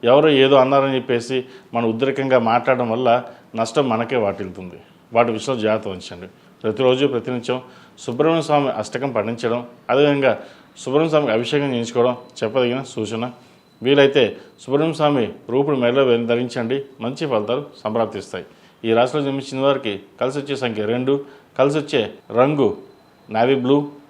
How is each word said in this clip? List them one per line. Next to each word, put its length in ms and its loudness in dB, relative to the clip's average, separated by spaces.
ఎవరో 240 6
ఏదో 280 6
అన్నారని 400 4
చెప్పేసి 480 -2
మనం 180 0
ఉద్రేకంగా 460 0
మాట్లాడడం 400 2
వల్ల 320 2
నష్టం 320 0
మనకే 280 -2
వాటిల్లుతుంది. 640 -4
వాటి 240 4
విషయంలో 240 -4
జాగ్రత్త 280 0
వహించండి. 380 -12
ప్రతిరోజు 440 2
ప్రతినిత్యం 520 -4
సుబ్రహ్మణ్య 440 0
స్వామి 280 0
అష్టకం 360 -6
పఠించడం, 500 -2
అదేవిధంగా 420 4
సుబ్రహ్మణ్య 300 0
స్వామికి 240 2
అభిషేకం 400 0
చేయించుకోవడం 440 0
చెప్పదగిన 380 -2
సూచన. 480 -6
వీలైతే 540 4
సుబ్రహ్మణ్య 380 -2
స్వామి 320 2
రూపుడు 240 0
మెడలో 280 2
వే-, 280 2
ధరించండి, 520 -4
మంచి 300 -6
ఫలితాలు 340 -2
సంప్రాప్తిస్తాయి. 600 -6
ఈ 80 0
రాశిలో 300 2
జన్మించిన 440 -6
వారికి 340 -2
కలిసి 180 -4
వచ్చే 180 -6
సంఖ్య 300 -4
రెండు, 380 -2
కలిసి 200 2
వచ్చే 320 -2
రంగు 380 2
నావీ 240 2
బ్లూ. 340 0